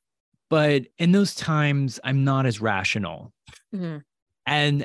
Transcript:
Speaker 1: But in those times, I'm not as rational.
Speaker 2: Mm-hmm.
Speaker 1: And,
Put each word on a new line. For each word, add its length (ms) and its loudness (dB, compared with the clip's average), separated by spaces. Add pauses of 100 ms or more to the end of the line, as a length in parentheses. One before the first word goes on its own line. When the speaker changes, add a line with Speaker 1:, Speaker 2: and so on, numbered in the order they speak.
(500)
Speaker 1:
But 380 2 (100)
in 140 4
those 240 2
times, 680 0
I'm 200 0
not 240 2
as 120 -2
rational. 760 -4 (420)
Speaker 2:
Mm-hmm. 220 -8 (500)
Speaker 1:
And, 380 0